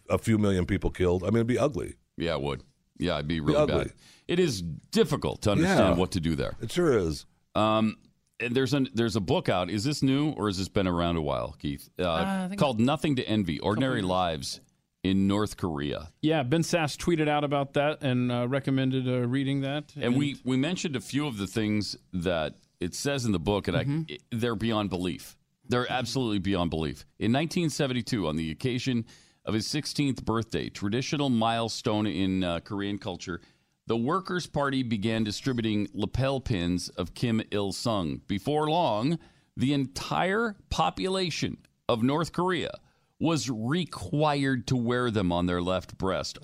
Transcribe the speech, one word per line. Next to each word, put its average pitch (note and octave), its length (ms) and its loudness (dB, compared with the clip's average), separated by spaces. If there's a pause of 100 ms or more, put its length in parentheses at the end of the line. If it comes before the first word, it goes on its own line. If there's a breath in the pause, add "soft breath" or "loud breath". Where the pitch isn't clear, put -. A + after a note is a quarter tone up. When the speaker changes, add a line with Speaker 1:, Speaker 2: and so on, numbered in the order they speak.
Speaker 1:
a F#2 80 4
few A2 200 4
million G2 280 4
people F2 240 2
killed. F2+ 340 2
I F2 40 -2
mean, A2 100 4
it'd A2+ 100 2
be A#2+ 120 2
ugly. G2+ 360 -2 (220)
Speaker 2:
Yeah, E2 180 0
it C#2 60 -2
would. C#2 220 -4 (340)
Yeah, E2+ 180 0
it'd D2 120 -2
be E2+ 80 0
Speaker 1:
Be E2 60 0
Speaker 2:
really D2+ 180 2
Speaker 1:
ugly. E2 160 2 (100)
Speaker 2:
bad. - 80 -10 (360 soft breath)
It F3 100 2
is C3 220 0
difficult E2+ 840 -2
to G#2 80 4
understand D3 440 4
Speaker 1:
Yeah. E2+ 40 2
Speaker 2:
what F2+ 120 2
to F#2+ 100 -2
do D#2 140 2
there. A#1+ 260 -2
Speaker 1:
It A#2 100 -6
sure D#3+ 260 4
is. E2 280 0 (300)
Speaker 2:
Um, A2 420 2 (440)
and A#2+ 140 0
there's C3 180 2
an, C3+ 200 4
there's A2 240 2
a G#2+ 40 0
book D3 280 0
out. F2+ 200 2
Is G2+ 140 -2
this C#3+ 180 -2
new C#3+ 300 2
or G#2 160 -2
has F#2+ 100 0
this F#2 120 -2
been G2 180 0
around E2+ 300 2
a D#2+ 40 0
while, C2+ 380 -4
Keith? C#2+ 300 -6 (100)
Uh, F2+ 40 0
Speaker 3:
Uh, F#2 420 0
I - 20 -4
think G2 120 -4
Speaker 2:
called C3 200 2
Nothing C#3+ 380 2
to B2 100 0
Envy, F#2 320 0
Ordinary A#2+ 420 0
Speaker 3:
couple F#2 80 0
years. - 0 -
Speaker 2:
Lives F2 520 -2 (420)
in F#2+ 240 4
North G2+ 300 0
Korea. D2 540 -4 (100)
Speaker 3:
Yeah, D3+ 220 2
Ben D#3 200 2
Sass D#3+ 340 0
tweeted D#3 300 0
out D3 160 2
about C#3+ 300 0
that D3 300 0
and, B2 280 2
uh, A#2+ 160 0
recommended, C3 600 0
uh, B2 200 0
reading C3+ 340 0
that. C#3+ 380 -6
Speaker 2:
And A#2+ 180 2
we, D3 140 2
Speaker 3:
And - 140 -10
Speaker 2:
we B2+ 120 2
mentioned D#3 380 -2
a A2+ 60 -4
few C#3+ 260 -2
of A2+ 100 -6
the G2 100 -2
things G#2 500 0 (160)
that E2 420 0 (260)
it F2 140 -4
says C#3 300 -2
in A2 80 0
the F2 60 2
book, F#2+ 280 0
and F2 100 0
Speaker 3:
Mm-hmm. C#3+ 320 0
Speaker 2:
I, - 40 -12
it, - 80 -14 (100)
they're A#2 240 -2
beyond G#2+ 340 0
belief. F2+ 460 -4 (320)
They're A#2+ 240 0
absolutely A#2+ 480 0
beyond F2 300 2
belief. D#2 360 -4 (140)
In A2 120 2
nineteen D#3 380 0
seventy-two, B2 580 -2
on D2+ 100 0
the D#2+ 140 -2
occasion A#2+ 540 -2 (400 soft breath)
of G2 80 -2
his G#2+ 140 0
sixteenth C#3+ 560 -2
birthday, G#2+ 460 -2
traditional A#2+ 600 -2
milestone A2+ 760 0
in, F#2 360 0
uh, E2+ 180 -2
Korean G2+ 360 -6
culture, F2+ 440 -8 (460 soft breath)
the A2+ 100 2
Workers' F3 500 -2
Party C#3 360 0
began A2+ 400 0
distributing G#2+ 720 0
lapel B2+ 480 -2
pins F2 480 -2
of - 260 -6
Kim A2+ 260 0 (100)
Il-sung. G2 760 -2
Before D3+ 420 0
long, D3+ 480 0 (400 soft breath)
the C3+ 160 2
entire F3 840 -2 (140)
population F3+ 880 -2 (300)
of A2+ 160 2
North D3+ 280 2
Korea F3 400 -2 (480)
was C3+ 300 0
required C#3 1160 0
to C3+ 100 2
wear B2 340 2
them G2 200 2
on F2 160 2
their F2 140 2
left F2+ 360 -2
breast F2+ 460 -2